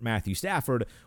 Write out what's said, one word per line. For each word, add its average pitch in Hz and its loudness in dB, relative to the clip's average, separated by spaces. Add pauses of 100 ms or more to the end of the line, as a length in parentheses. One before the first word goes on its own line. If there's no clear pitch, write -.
Matthew 107 0
Stafford, 135 0 (220)